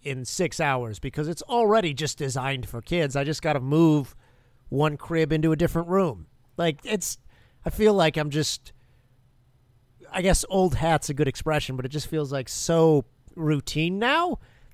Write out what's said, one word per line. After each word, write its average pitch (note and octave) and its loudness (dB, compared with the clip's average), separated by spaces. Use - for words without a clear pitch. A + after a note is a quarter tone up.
in C3 -8
six - -4
hours B2 -2
because D3 -6
it's E3 -8
already A3 2
just C#3 -6
designed C3+ -4
for A#2 -10
kids. D3 -2
I C#3+ -2
just D3+ -6
gotta D3+ -2
move D3 2
one D3 0
crib D#3+ -2
into D#3+ 2
a D#3 2
different E3+ 0
room. F3 0
Like, E3 -2
it's, G#3+ -4
I D#3+ -4
feel G#3+ 4
like D#3+ 4
I'm D3+ -2
just, - -4
I F#3+ -4
guess F3+ 4
old F#3 2
hat's D#3+ 2
a D3 -2
good C#3 2
expression, D3 -4
but B2+ -6
it C3 -4
just D3 -6
feels, D3+ -4
like, C3+ -6
so D#3+ 4
routine D#3 -2
now D#4 0